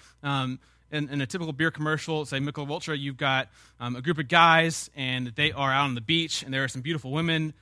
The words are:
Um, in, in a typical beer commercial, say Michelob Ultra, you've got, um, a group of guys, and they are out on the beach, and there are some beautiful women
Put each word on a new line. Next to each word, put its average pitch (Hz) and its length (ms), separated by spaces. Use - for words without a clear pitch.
Um, 131 360
in, 151 140
in 139 140
a 135 40
typical 165 280
beer 156 180
commercial, 151 540
say 135 140
Michelob 143 300
Ultra, 156 280
you've 139 180
got, 135 320
um, 120 160
a 127 60
group 135 160
of 151 100
guys, 165 680
and 127 420
they 147 180
are 135 180
out 139 140
on 131 100
the 117 60
beach, 160 420
and 135 100
there 135 120
are - 20
some 127 140
beautiful 143 300
women 160 500